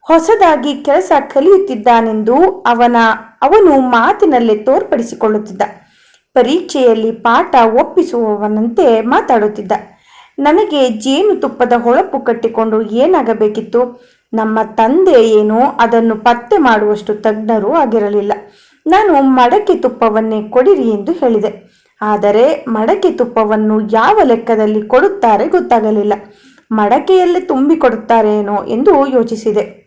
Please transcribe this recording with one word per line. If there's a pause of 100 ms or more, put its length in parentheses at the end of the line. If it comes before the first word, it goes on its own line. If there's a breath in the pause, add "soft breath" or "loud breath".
ಹೊಸದಾಗಿ
ಕೆಲಸ
ಕಲಿಯುತ್ತಿದ್ದಾನೆಂದು (260)
ಅವನ, (460)
ಅವನು
ಮಾತಿನಲ್ಲೇ
ತೋರ್ಪಡಿಸಿಕೊಳ್ಳುತ್ತಿದ್ದ. (720 soft breath)
ಪರೀಕ್ಷೆಯಲ್ಲಿ
ಪಾಠ (260)
ಒಪ್ಪಿಸುವವನಂತೆ
ಮಾತಾಡುತ್ತಿದ್ದ. (680 soft breath)
ನನಗೆ
ಜೇನುತುಪ್ಪದ
ಹೊಳಪು
ಕಟ್ಟಿಕೊಂಡು
ಏನಾಗಬೇಕಿತ್ತು? (340 loud breath)
ನಮ್ಮ
ತಂದೆ
ಏನೋ (200)
ಅದನ್ನು
ಪತ್ತೆ
ಮಾಡುವಷ್ಟು
ತಜ್ಞರೂ
ಆಗಿರಲಿಲ್ಲ. (540 soft breath)
ನಾನು
"ಮಡಕೆ
ತುಪ್ಪವನ್ನೇ
ಕೊಡಿರಿ"
ಎಂದು
ಹೇಳಿದೆ. (320 soft breath)
ಆದರೆ
ಮಡಕೆ
ತುಪ್ಪವನ್ನು (120)
ಯಾವ
ಲೆಕ್ಕದಲ್ಲಿ
ಕೊಡುತ್ತಾರೆ
ಗೊತ್ತಾಗಲಿಲ್ಲ. (600 soft breath)
ಮಡಕೆಯಲ್ಲೇ
ತುಂಬಿ
ಕೊಡುತ್ತಾರೇನೋ
ಎಂದು
ಯೋಚಿಸಿದೆ.